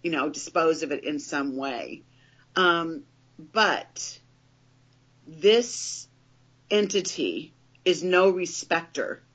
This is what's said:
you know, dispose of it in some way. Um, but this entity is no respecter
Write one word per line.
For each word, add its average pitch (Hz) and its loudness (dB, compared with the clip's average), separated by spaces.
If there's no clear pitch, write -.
you 170 -4
know, 147 0
dispose 160 0
of 143 -4
it 139 -6
in 147 -4
some 139 -4
way. 131 -8
Um, 170 2
but - -2
this 208 2
entity 190 0
is 175 2
no 180 6
respecter - -4